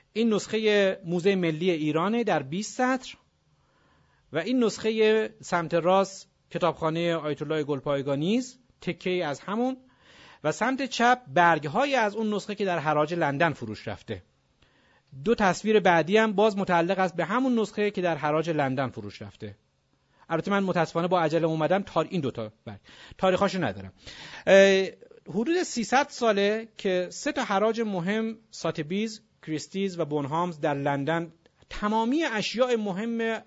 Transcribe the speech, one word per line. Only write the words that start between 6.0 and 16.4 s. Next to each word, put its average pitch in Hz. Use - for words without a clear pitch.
کتابخانه 165
آیت 151
الله 151
گلپایگانی 143
است، 254
تکه‌ای 180
از 143
همون، 247
و 151
سمت 254
چپ 247
برگ‌های 170
از 214
اون 214
نسخه 202
که 202
در 175
حراج 151
لندن 156
فروش 107
رفته. 98
دو 226
تصویر 214
بعدی 175
هم 220
باز 202